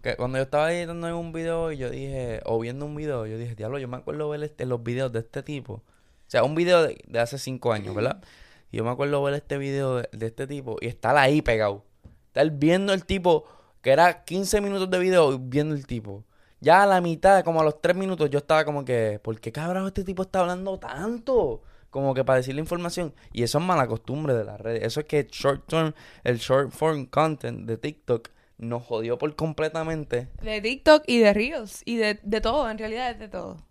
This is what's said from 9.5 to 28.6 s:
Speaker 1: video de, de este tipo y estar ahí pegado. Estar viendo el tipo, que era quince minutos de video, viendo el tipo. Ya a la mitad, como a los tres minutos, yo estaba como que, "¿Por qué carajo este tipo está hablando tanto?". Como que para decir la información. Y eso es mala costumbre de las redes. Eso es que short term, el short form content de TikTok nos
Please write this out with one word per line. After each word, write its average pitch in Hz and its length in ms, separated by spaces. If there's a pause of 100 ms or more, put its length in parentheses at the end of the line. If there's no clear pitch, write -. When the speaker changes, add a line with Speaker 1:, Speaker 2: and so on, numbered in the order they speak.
Speaker 1:
video 139 380
de, 120 160
de 110 140
este 135 200
tipo 135 340
y - 80
estar 120 280
ahí 143 260
pegado. 107 420 (440)
Estar 147 220
viendo 170 420
el 190 120
tipo, 180 400 (380)
que 123 80
era 165 340
quince 190 360
minutos 196 300
de 185 80
video, 175 400
viendo 143 360
el 139 120
tipo. 107 380 (360)
Ya 170 220
a 202 40
la 185 140
mitad, 175 440
como 165 160
a 156 40
los 151 160
tres 175 160
minutos, 185 340
yo 143 80
estaba 156 260
como 143 200
que, 113 380
"¿Por 110 180
qué 113 120
carajo 180 360
este 190 160
tipo 185 180
está 185 180
hablando 185 380
tanto?". 214 840 (280)
Como 135 240
que 131 80
para 131 140
decir 131 180
la 147 60
información. 170 540 (180)
Y 117 120
eso 117 140
es 165 60
mala 165 240
costumbre 131 460
de 110 100
las 104 160
redes. 110 240
Eso 117 160
es 151 60
que 147 240
short - 360
term, 160 280 (280)
el 123 140
short 131 340
form 151 360
content 120 600
de 113 120
TikTok 127 500 (300)
nos 117 240